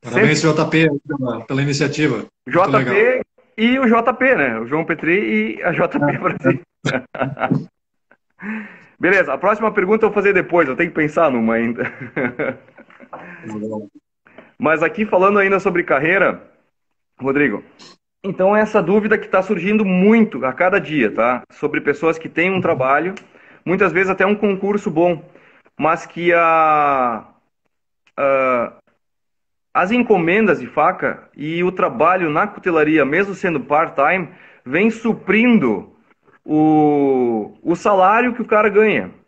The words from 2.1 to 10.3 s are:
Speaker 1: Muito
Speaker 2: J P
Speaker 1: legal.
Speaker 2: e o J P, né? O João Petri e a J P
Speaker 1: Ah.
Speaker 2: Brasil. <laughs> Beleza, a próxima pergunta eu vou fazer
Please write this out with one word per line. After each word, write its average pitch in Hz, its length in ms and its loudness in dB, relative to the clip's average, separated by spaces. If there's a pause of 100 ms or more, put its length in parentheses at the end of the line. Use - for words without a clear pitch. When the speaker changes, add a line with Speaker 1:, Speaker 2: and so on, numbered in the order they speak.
Speaker 1:
Muito 98 140 -10 (180)
Speaker 2:
J 175 240 2
P - 60 4
Speaker 1:
legal. 220 440 0 (360)
Speaker 2:
e 240 200 2
o 269 100 2
J 233 260 2
P, 254 200 2
né? 131 260 0
O 117 60 -6
João 151 180 -2
Petri 214 720 -2
e - 40 -12
a 175 100 -2
J 160 260 0
P 143 60 0
Speaker 1:
Ah. 143 140 -2
Speaker 2:
Brasil. 135 420 -2 (240)
<laughs> 135 840 -4 (1300)
Beleza, 170 340 2
a 139 60 -4
próxima 214 340 0
pergunta 208 320 0
eu 208 60 4
vou 208 40 -12
fazer 202 180 2